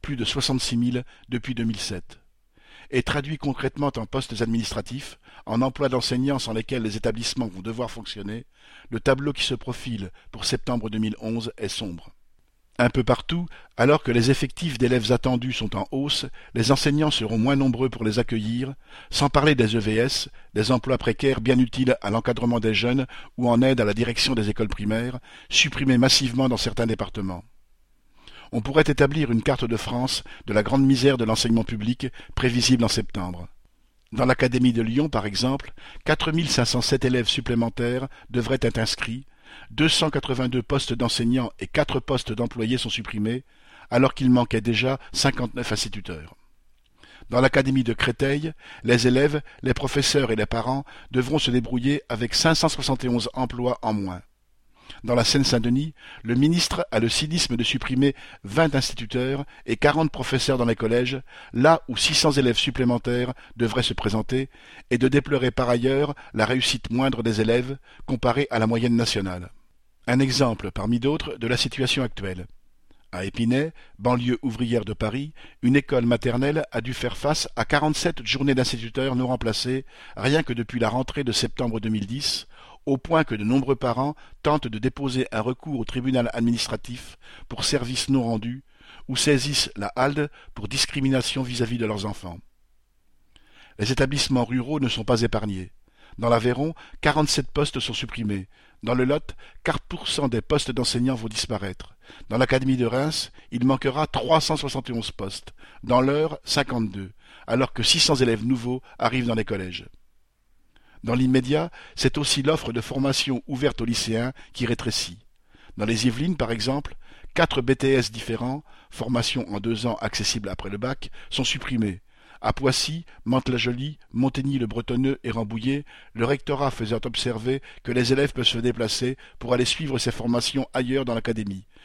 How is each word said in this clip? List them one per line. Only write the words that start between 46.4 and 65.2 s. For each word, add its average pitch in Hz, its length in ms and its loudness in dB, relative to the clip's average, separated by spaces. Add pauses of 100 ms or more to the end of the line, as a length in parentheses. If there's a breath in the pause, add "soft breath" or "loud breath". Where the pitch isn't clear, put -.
Dans 123 120 4
l'Académie 135 420 4
de 113 100 0
Créteil, 143 600 -2 (300 loud breath)
les 120 240 4
élèves, 143 340 4 (200 loud breath)
les 131 120 0
professeurs 135 580 0
et 110 60 0
les 104 80 2
parents 127 400 -4 (260 loud breath)
devront 127 280 2
se 131 120 0
débrouiller 127 560 2
avec 117 260 -4
cinq 160 220 4
cent 160 140 2
soixante 131 340 -2
et 127 60 0
onze 120 240 0
emplois 123 480 -2
en 113 120 -2
moins. 95 280 -4 (840 loud breath)
Dans 120 120 0
la 117 100 4
Seine-Saint-Denis, 131 680 2 (300 loud breath)
le 117 120 0
ministre 160 560 2
a 110 80 2
le 113 100 2
cynisme 151 480 -2
de 117 60 0
supprimer 131 520 2 (300 loud breath)
vingt 139 280 4
instituteurs 131 720 -2 (200 loud breath)
et 117 100 0
quarante 147 360 4
professeurs 131 460 0
dans 120 80 2
les 117 120 2
collèges, 123 440 0 (300 loud breath)
là 151 380 6
où 113 80 -4
six - 180 0
cents 156 160 4
élèves 127 260 4
supplémentaires 123 760 0 (240 loud breath)
devraient 117 260 0
se - 100 -2
présenter, 110 560 -2 (400 loud breath)
et 120 80 2
de 131 120 4
déplorer 135 420 2